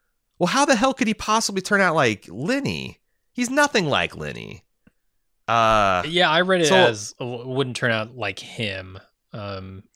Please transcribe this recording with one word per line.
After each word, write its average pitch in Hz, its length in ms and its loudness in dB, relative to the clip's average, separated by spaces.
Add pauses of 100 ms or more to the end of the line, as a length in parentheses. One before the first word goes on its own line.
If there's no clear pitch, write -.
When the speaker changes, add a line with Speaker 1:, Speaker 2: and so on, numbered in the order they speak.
(380)
Speaker 1:
Well, 175 100 0
how 254 180 2
the 294 100 4
hell 262 180 2
could 247 140 -2
he 214 80 0
possibly 214 480 -2
turn 202 180 0
out 175 140 2
like 120 340 2
Lenny? 117 680 -4 (340)
He's 240 160 -4
nothing 269 380 2
like 92 280 0
Lenny. 60 480 -12 (840)
Uh, 107 580 4
Speaker 2:
Yeah, 170 240 2
I 160 120 4
read 185 200 2
it 160 60 4
Speaker 1:
so 190 80 6
Speaker 2:
as 117 420 2
w-, 123 300 -8
wouldn't 127 300 -2
turn 127 120 0
out 113 260 -2
like 101 220 -6
him, 95 640 -8 (340)
um, 98 480 -12 (140)